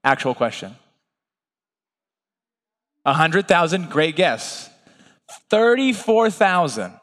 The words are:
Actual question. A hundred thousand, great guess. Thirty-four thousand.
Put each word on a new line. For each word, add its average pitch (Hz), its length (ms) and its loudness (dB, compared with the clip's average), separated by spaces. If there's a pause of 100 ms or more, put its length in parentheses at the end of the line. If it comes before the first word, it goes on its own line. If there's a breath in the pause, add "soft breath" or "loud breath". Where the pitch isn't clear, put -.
Actual 135 300 0
question. 110 420 -6 (2250)
A 135 80 2
hundred 160 340 0
thousand, 175 420 0
great 156 260 -2
guess. 151 540 -4 (800 soft breath)
Thirty-four 226 800 2
thousand. 156 720 0